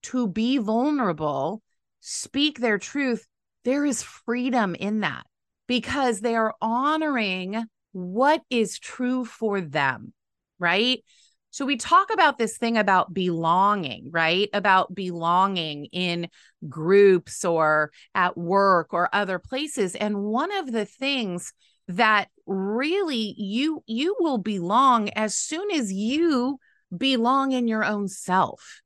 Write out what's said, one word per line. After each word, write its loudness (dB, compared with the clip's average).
to -2
be 0
vulnerable, -2
speak -4
their 0
truth, -4
there 0
is -2
freedom -2
in -2
that -4
because 0
they -2
are 0
honoring -2
what 2
is 0
true -4
for -4
them, -2
right? 2
So -6
we 0
talk 2
about 4
this -4
thing 0
about 2
belonging, 0
right? 2
About 2
belonging 0
in -4
groups 4
or 2
at 0
work 2
or 0
other -2
places. -4
And -4
one -2
of -4
the -2
things -6
that 2
really -2
you, -4
you -2
will 0
belong 2
as -4
soon -6
as -2
you 0
belong 2
in 0
your 0
own -2
self. -2